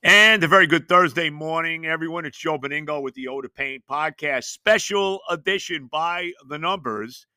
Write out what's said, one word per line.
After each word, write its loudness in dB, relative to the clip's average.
And 6
a 0
very 6
good 0
Thursday 2
morning, -6
everyone. -4
It's -12
Joe -4
Beningo -6
with -8
the -10
Ode -8
of -14
Pain -8
podcast, -4
special 0
edition -4
by -4
the -10
numbers. -6